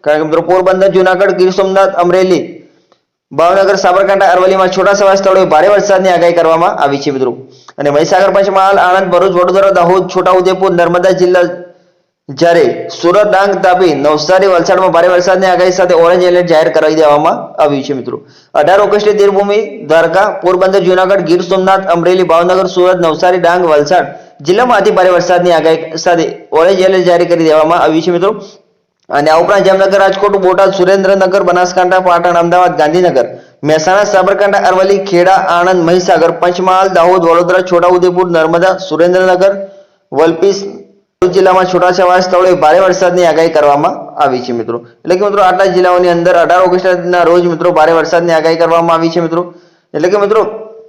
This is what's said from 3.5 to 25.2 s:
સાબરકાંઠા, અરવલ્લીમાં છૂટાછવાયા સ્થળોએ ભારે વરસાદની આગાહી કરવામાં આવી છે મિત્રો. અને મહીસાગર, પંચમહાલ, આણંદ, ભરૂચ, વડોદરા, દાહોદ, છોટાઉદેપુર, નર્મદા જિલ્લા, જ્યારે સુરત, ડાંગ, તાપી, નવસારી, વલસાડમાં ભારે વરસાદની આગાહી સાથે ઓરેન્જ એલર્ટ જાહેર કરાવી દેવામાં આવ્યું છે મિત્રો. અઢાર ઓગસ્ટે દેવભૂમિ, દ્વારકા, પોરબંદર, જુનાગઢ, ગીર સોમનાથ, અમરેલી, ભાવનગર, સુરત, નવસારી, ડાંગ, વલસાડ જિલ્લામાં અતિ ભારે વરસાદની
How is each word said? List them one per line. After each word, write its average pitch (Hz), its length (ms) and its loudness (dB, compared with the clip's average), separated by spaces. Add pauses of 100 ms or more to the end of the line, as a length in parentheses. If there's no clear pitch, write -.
સાબરકાંઠા, 196 520 0
અરવલ્લીમાં 185 400 2
છૂટાછવાયા 196 480 2
સ્થળોએ 190 300 2
ભારે 156 220 2
વરસાદની 196 420 2
આગાહી 170 240 2
કરવામાં 165 420 0
આવી 139 220 -2
છે 139 140 -6
મિત્રો. 131 200 -4 (460)
અને 143 120 -2
મહીસાગર, 151 420 0
પંચમહાલ, 196 480 0
આણંદ, 180 320 0
ભરૂચ, 180 200 0
વડોદરા, 180 380 0
દાહોદ, 180 400 0
છોટાઉદેપુર, 185 600 0
નર્મદા 175 400 0
જિલ્લા, 180 300 2 (880)
જ્યારે 170 600 0 (120)
સુરત, 190 260 2
ડાંગ, 196 260 0
તાપી, 180 420 0
નવસારી, 151 520 0
વલસાડમાં 180 440 0
ભારે 170 160 2
વરસાદની 185 400 0
આગાહી 180 240 0
સાથે 180 240 0
ઓરેન્જ 175 280 2
એલર્ટ 180 240 0
જાહેર 160 220 2
કરાવી 156 260 0
દેવામાં 156 400 2 (260)
આવ્યું 143 220 -2
છે 139 100 -8
મિત્રો. 123 280 -10 (320)
અઢાર 175 260 2
ઓગસ્ટે 208 340 0
દેવભૂમિ, 202 460 0 (260)
દ્વારકા, 165 440 0
પોરબંદર, 185 500 0
જુનાગઢ, 185 420 0
ગીર 170 200 0
સોમનાથ, 190 460 0
અમરેલી, 175 360 0
ભાવનગર, 180 440 0
સુરત, 185 280 0
નવસારી, 175 420 0
ડાંગ, 175 280 0
વલસાડ 151 400 0 (360)
જિલ્લામાં 214 360 0
અતિ 202 140 0
ભારે 185 180 0
વરસાદની 180 420 0